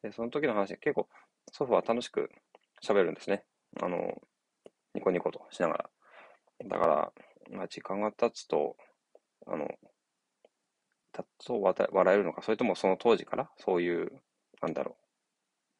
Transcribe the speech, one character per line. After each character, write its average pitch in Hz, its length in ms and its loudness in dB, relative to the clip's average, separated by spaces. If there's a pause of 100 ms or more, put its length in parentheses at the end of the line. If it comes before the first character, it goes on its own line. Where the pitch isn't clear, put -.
で、 104 100 -10
そ 117 120 -8
の 120 80 -6
時 147 160 0
の 120 60 0
話、 101 240 -2
結 147 180 -2
構 - 120 -2 (440)
祖 - 140 -4
父 120 80 0
は 87 80 6
楽 117 200 0
し - 80 -8
く - 220 -4 (520)
喋 101 200 4
る 82 80 0
ん - 20 -4
で - 80 -14
す - 80 -6
ね。 98 140 -2 (380)
あ 90 60 -2
の、 87 340 -4 (760)
ニ - 60 -8
コ 95 100 2
ニ 90 80 2
コ - 120 -2
と - 200 -14
し - 100 -10
な - 60 4
が - 100 0
ら。 - 120 -8 (800)
だ 95 120 -2
か 82 80 4
ら、 76 240 2 (400)
ま 95 120 -10
あ、 92 40 -8
時 - 140 -14
間 98 200 -6
が 107 100 -2
経 - 200 0
つ - 160 -16
と、 76 300 -2 (680)
あ - 100 -8
の、 73 120 -4 (1400)
た-、 - 140 -10 (140)
そ 120 180 -4
う 101 60 0
わ 92 100 4
た-、 - 180 2
笑 92 220 6
え 101 40 6
る 101 60 4
の 85 100 -4
か、 - 80 -12
そ - 100 -2
れ 110 60 0
と - 60 0
も 101 120 2
そ - 120 0
の 95 100 2
当 117 180 4
時 - 100 -2
か - 100 -8
ら - 220 -4
そ 95 180 0
う 87 60 2
い 87 220 0
う、 - 80 -6 (500)
な 82 80 -2
ん 80 40 -4
だ 69 100 -2
ろ - 140 -12 (840)